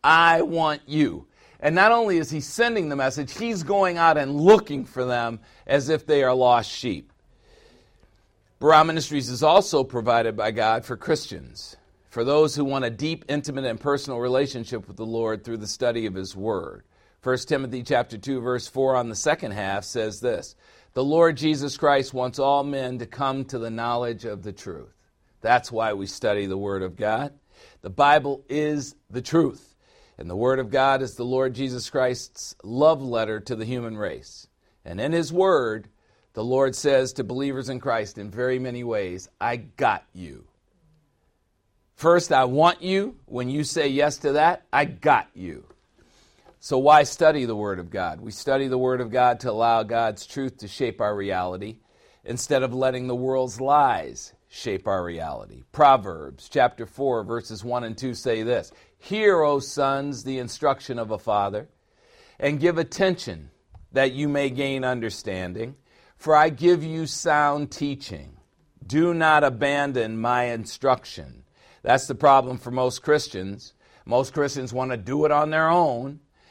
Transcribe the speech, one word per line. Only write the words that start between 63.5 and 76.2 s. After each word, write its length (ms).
that 200
you 140
may 220
gain 360
understanding. 920
For 180
I 140
give 340
you 240
sound 640
teaching. 680
Do 280
not 320
abandon 720
my 260
instruction." 1000
That's 240
the 80
problem 420
for 140
most 320
Christians. 720
Most 260
Christians 400
want 180
to 60
do 300
it 40
on 200
their 180
own, 520